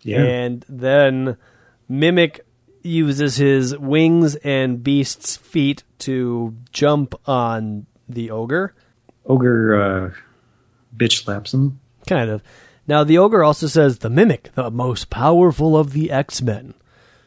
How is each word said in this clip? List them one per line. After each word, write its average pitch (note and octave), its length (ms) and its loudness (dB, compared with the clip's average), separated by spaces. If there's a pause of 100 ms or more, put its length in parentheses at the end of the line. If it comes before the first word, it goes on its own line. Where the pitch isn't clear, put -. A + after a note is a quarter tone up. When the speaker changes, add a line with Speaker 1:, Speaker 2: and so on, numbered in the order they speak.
Speaker 1:
Yeah. A#2+ 200 -2
Speaker 2:
And B2 460 -4
then C3 680 0 (500)
Mimic D#3+ 580 0 (380)
uses D3 540 -2
his C#3 400 2
wings D#3 580 2
and C3 480 -4
Beast's C#3 540 -2
feet C#3+ 460 -4 (160)
to A#2+ 540 -4 (200)
jump D3 420 0 (100)
on A2+ 600 -4 (240)
the A#2 220 -10
Ogre. C3 420 -4 (520)
Speaker 1:
Ogre, A#2 560 2
uh, F#2 320 -2 (840)
bitch - 260 -2
slaps G2+ 300 -8
him. C3+ 260 -2 (280)
Speaker 2:
Kind B2 220 -2
of. G#2+ 140 -8 (440)
Now, D3 180 2
the D#3+ 140 6
Ogre G#3 220 4
also D3+ 260 2
says, C#3+ 320 2
"The A2+ 100 -6
Mimic, D#3 460 2
the B2 140 -4
most B2 400 -6
powerful D#3 680 2
of C#3+ 160 0
the D#3 180 -4
X-Men." B2+ 640 -6 (540)